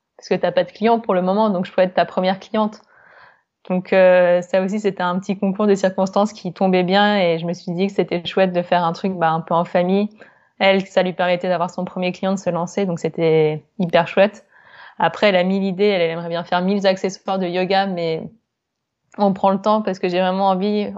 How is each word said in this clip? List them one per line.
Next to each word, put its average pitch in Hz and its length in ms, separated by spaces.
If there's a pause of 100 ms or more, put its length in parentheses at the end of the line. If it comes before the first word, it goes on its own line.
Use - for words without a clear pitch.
(160)
Parce - 140
que 202 40
t'as 175 160
pas 180 140
de 175 80
clients 226 260
pour 208 160
le 180 80
moment, 202 280
donc 185 160
je - 40
pourrais 185 140
être 185 100
ta 175 120
première 185 340
cliente. 214 400 (880)
Donc, 185 240
euh, 180 500
ça 190 200
aussi, 196 180
c'était 190 220
un 180 180
petit 196 180
concours 196 300
de 196 80
circonstances 190 560
qui 175 200
tombait 185 300
bien 202 380
et 170 180
je 170 80
me 170 60
suis 175 200
dit 185 140
que 196 60
c'était 175 320
chouette 190 280
de 175 100
faire 175 220
un 165 80
truc, 190 220
bah, 165 160
un 165 120
peu 170 120
en 170 100
famille. 190 440 (500)
Elle, 196 280
ça 190 180
lui 185 80
permettait 180 360
d'avoir 180 220
son 185 140
premier 180 260
client, 190 240
de 196 40
se 185 120
lancer, 175 340
donc 170 140
c'était 156 680 (140)
hyper 170 300
chouette. 202 360 (540)
Après, 165 300
elle 190 80
a 180 80
mille 190 200
idées, 196 220
elle, 190 160
elle 165 80
aimerait 170 180
bien 170 160
faire 180 180
mille 196 240
accessoires 190 520
de 185 80
yoga, 185 400
mais 165 380 (920)
on 202 140
prend 196 180
le 196 100
temps 214 220
parce 190 160
que 185 100
j'ai 180 120
vraiment 190 280
envie, 202 500